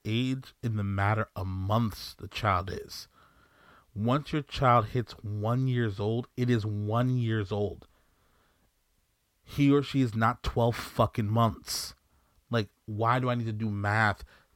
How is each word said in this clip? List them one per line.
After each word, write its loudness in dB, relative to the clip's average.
age -2
in -2
the 0
matter 0
of -6
months -2
the -12
child -2
is. -12
Once -2
your -2
child 4
hits -4
one -2
years 0
old, -2
it 0
is 2
one 0
years 0
old. -4
He 2
or 6
she -2
is 0
not 0
twelve 2
fucking 0
months. 0
Like, 0
why 0
do 0
I 0
need -4
to -4
do -4
math 0